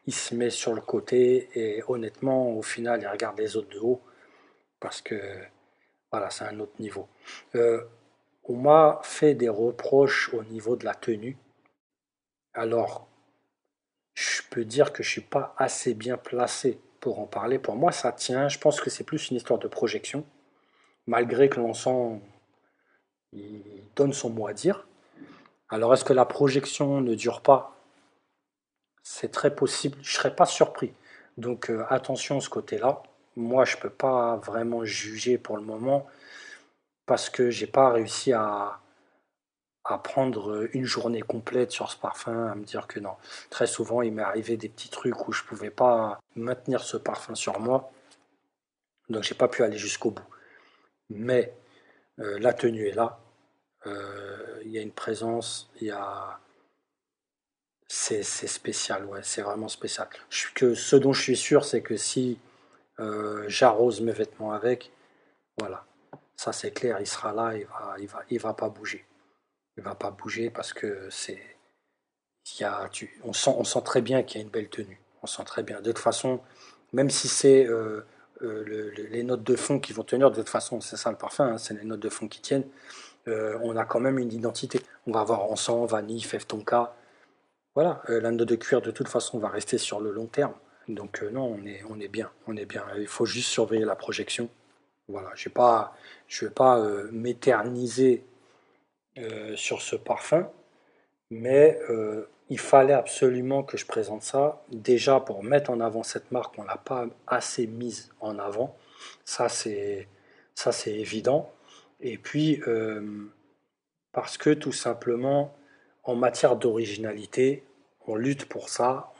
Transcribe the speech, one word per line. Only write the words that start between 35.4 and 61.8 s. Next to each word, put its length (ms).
le 80
moment 420
parce 220
que 220
j'ai 160
pas 240
réussi 420
à, 480
à 140
prendre 720
une 120
journée 380
complète 500
sur 180
ce 60
parfum, 500
à 80
me 100
dire 220
que 140
non. 160
Très 160
souvent, 360
il 100
m'est 100
arrivé 340
des 120
petits 220
trucs 360
où 60
je 100
pouvais 280
pas 500
maintenir 460
ce 140
parfum 380
sur 240
moi. 320
Donc, 160
j'ai 100
pas 140
pu 160
aller 140
jusqu'au 340
bout. 160
Mais, 460
euh, 180
la 140
tenue 340
est 80
là. 240
Euh, 800
il 60
y 80
a 20
une 120
présence, 880
il 100
y 20
a... 500
c'est, 360
c'est 240
spécial, 580
ouais, 180
c'est 200
vraiment 260
spécial. 400
Je 80
suis 160
que, 200
ce 220
dont 160
je 80
suis 160
sûr, 300
c'est 160